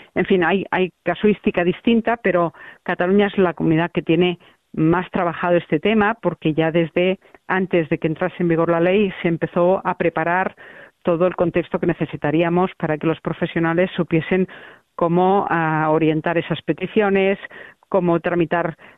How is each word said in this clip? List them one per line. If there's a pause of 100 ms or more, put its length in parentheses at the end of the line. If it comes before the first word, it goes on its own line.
(160)
En
fin,
hay,
hay (140)
casuística
distinta,
pero (300)
Cataluña
es
la
comunidad
que
tiene (340)
más
trabajado
este
tema,
porque
ya
desde (280)
antes
de
que
entrase
en
vigor
la
ley
se
empezó
a
preparar (480)
todo
el
contexto
que
necesitaríamos
para
que
los
profesionales
supiesen (480)
cómo,
ah,
orientar
esas
peticiones, (500)
cómo
tramitar (220)